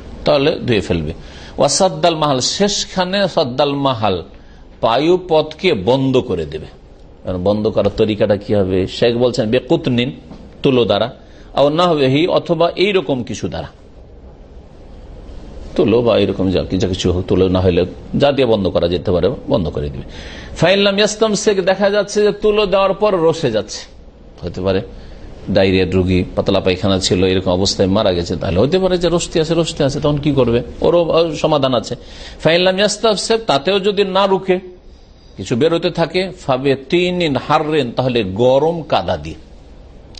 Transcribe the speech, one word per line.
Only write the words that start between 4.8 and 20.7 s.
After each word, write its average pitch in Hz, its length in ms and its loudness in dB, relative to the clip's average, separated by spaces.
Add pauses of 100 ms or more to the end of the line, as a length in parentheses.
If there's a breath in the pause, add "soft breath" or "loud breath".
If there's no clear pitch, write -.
পায়ুপথকে 156 920 2
বন্ধ 127 460 2
করে 90 260 -2
দেবে। 78 220 -10 (560)
কারণ 92 200 -6
বন্ধ 107 240 2
করার 101 280 0
তরিকাটা 104 400 2
কি 104 180 -2
হবে? 95 320 2
শেখ 117 320 0
বলছেন 123 320 0
বেকুতনিন, 123 600 0 (520)
তুলো 127 220 4
দ্বারা, 101 240 2 (460 loud breath)
আও 139 140 4
নাহবিহি, 151 580 2
অথবা 165 400 0 (100)
এইরকম 180 460 0
কিছু 104 260 -8
দ্বারা, 78 200 -10 (2000)
তুলো 113 260 2
বা 117 160 4
এরকম 98 320 0
যা, 87 100 0 (120)
যা 92 160 0
কিছু 92 240 -2
হোক, 90 140 -2
তুলো 92 220 4
না 92 120 2
হলে 90 220 4 (340)
যা 143 160 4
দিয়ে 127 140 2
বন্ধ 104 220 2
করা 85 200 0
যেতে 90 240 -2
পারে 87 160 2 (200)
বন্ধ 117 200 0
করে 71 220 -6
দিবে। 67 160 -12 (500 loud breath)
ফাইন 185 220 4